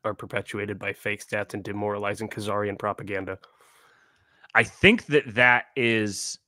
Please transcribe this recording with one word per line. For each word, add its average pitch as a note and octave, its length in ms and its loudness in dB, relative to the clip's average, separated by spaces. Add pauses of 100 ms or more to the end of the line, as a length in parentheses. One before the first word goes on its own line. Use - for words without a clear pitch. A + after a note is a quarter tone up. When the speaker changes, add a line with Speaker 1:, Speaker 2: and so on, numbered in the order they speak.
Speaker 1:
are G#2 120 -2
perpetuated G#2 600 -6
by G2+ 160 -6
fake G#2 320 -6
stats G#2 300 -4
and G2+ 80 -6
demoralizing G#2 680 -4
Khazarian G#2 480 -4
propaganda. G2 600 -6 (1160)
Speaker 2:
I A#2 80 6
think - 420 4
that C#3+ 300 2
that B2 300 6 (100)
is A2 720 0